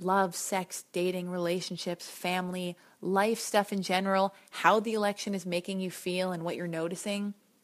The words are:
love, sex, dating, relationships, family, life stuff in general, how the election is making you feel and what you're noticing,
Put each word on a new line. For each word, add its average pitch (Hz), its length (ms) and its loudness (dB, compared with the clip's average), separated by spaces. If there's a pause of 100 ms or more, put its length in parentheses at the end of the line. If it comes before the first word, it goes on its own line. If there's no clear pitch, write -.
love, 185 360 2
sex, - 560 -4
dating, 180 380 -2
relationships, 175 760 -4
family, 180 680 -4 (240)
life 202 400 2
stuff 202 320 2
in 196 100 0
general, 190 520 2 (160)
how 190 280 6
the 220 160 0
election 208 400 0
is 180 100 -4
making 180 360 -2
you 185 100 -2
feel 185 400 -2
and 165 140 -4
what 175 100 -2
you're 175 140 -4
noticing, 202 680 -4 (300)